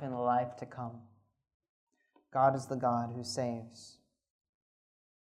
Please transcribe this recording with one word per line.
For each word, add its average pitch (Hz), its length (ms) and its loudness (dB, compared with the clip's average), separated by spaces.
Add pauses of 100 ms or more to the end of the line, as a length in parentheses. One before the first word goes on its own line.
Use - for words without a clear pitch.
in 135 80 -4
the 127 60 -4
life 123 420 2
to 127 80 -8
come. 117 340 -10 (1300)
God 135 220 6
is 127 120 -4
the 135 100 -2
God 120 400 2
who 123 80 -8
saves. 120 720 -6 (1300)